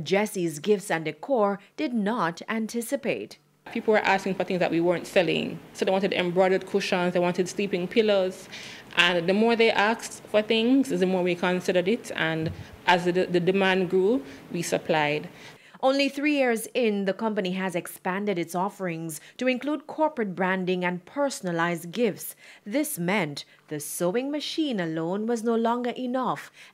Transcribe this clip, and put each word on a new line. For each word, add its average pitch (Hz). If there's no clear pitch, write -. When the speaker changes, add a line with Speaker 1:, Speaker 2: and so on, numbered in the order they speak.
Speaker 1:
Jesse's 170
Gifts 196
and 160
Decor 202
did 294
not 196
anticipate. 220
Speaker 2:
People 226
were 208
asking 190
for 180
things 185
that 175
we 165
weren't 175
selling. 160
So -
they 196
wanted 190
embroidered 185
cushions, 180
they 185
wanted 175
sleeping 190
pillows. 196
And 175
the 190
more 226
they 226
asked 220
for 214
things, 226
the 180
more 185
we 180
considered 180
it. -
And 160
as 180
the, 180
the 175
demand 185
grew, 196
we 170
supplied. 156
Speaker 1:
Only 277
three 285
years 233
in, 214
the 190
company 208
has 185
expanded 185
its 165
offerings 170
to 254
include 269
corporate 254
branding 185
and 180
personalized 175
gifts. 190
This 254
meant 170
the 151
sewing 214
machine 285
alone 170
was 233
no 233
longer 233
enough, 247